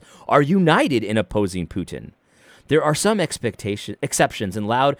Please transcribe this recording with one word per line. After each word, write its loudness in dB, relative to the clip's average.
are 4
united 2
in -2
opposing -2
Putin. -10
There 2
are 2
some 0
expectation, -6
exceptions -2
and -4
loud 2